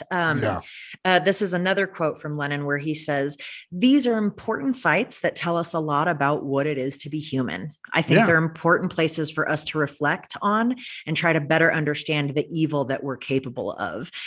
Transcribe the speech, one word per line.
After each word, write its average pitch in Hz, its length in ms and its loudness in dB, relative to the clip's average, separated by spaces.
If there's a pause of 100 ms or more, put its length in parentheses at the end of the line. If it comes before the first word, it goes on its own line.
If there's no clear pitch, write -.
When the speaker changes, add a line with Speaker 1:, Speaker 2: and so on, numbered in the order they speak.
(120)
Speaker 1:
Um, 160 320 2
Speaker 2:
Yeah. - 180 -2 (420)
Speaker 1:
uh, 185 160 6
this 196 220 2
is 185 120 0
another 185 340 0
quote 165 340 -2
from 151 160 -6
Lennon 143 280 -2
where 143 120 0
he 151 160 -4
says, 143 420 0 (360)
"These 247 360 4
are 226 100 2
important 220 600 -2
sites 170 440 2
that - 140 0
tell 170 220 0
us 165 160 -2
a 170 60 0
lot 151 280 2
about 147 380 0
what 139 220 0
it 147 100 -2
is 135 220 -4
to 147 100 -12
be 151 100 -6
human. 127 520 -4 (220)
I 165 80 4
think - 180 6
Speaker 2:
Yeah. 226 80 6
Speaker 1:
they're 165 100 6
important 165 540 2
places 160 400 0
for - 180 -2
us 151 160 0
to - 120 -4
reflect 151 640 -2
on 226 340 0 (300)
and 160 120 -2
try 165 160 2
to 156 80 2
better 160 320 4
understand 147 640 -2
the 147 160 0
evil 151 340 0
that 131 180 -4
we're 131 140 -4
capable 127 560 -4
of." 95 380 -6 (160)